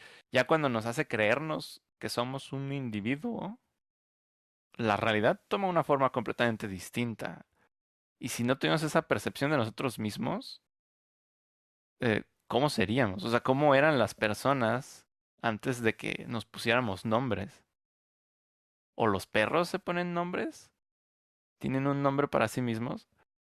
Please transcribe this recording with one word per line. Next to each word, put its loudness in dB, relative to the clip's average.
ya 4
cuando 2
nos 0
hace -2
creernos 0
que -8
somos -4
un -6
individuo, -6
la 2
realidad 2
toma -2
una 2
forma 2
completamente -2
distinta. -6
Y -8
si -4
no 2
tenemos 0
esa 0
percepción -2
de 2
nosotros -2
mismos, -6
eh, 2
¿cómo 2
seríamos? 0
O -2
sea, 4
¿cómo 4
eran 4
las 2
personas -2
antes -2
de 2
que -8
nos -6
pusiéramos 0
nombres? -2
¿O 2
los 2
perros 2
se -4
ponen -4
nombres? -6
¿Tienen -2
un 0
nombre 2
para 2
sí -4
mismos? -4